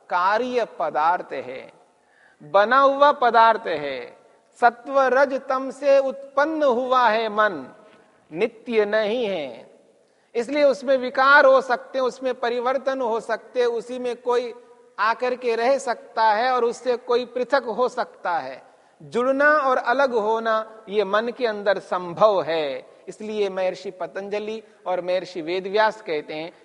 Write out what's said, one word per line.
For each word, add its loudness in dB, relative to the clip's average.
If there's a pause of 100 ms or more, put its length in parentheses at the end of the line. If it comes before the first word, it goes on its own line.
कार्य 0 (120)
पदार्थ 0
है, -12 (720)
बना 4
हुआ 6
पदार्थ 4
है। -6 (440)
सत्व, 2
रज, 2
तम -4
से 2
उत्पन्न -2
हुआ 2
है 0
मन, -2 (560)
नित्य -2
नहीं -2
है, -8 (640)
इसलिए -2
उसमें 2
विकार 4
हो 6
सकते -4
हैं, 0
उसमें -6
परिवर्तन -2
हो -2
सकते -6
हैं, 2
उसी -6
में -6
कोई -2 (460)
आकर -2
के -2
रह 2
सकता -4
है 2
और 0
उससे -2
कोई -2
पृथक -2
हो -2
सकता -6
है। -12 (300)
जुड़ना 2
और 2
अलग 0
होना -2
ये 0
मन 0
के -4
अंदर -2
संभव 0
है। -4 (180)
इसलिए -6
महर्षि -6
पतंजलि -8 (220)
और -4
महर्षि -6
वेदव्यास -2
कहते -8
हैं, -10 (120)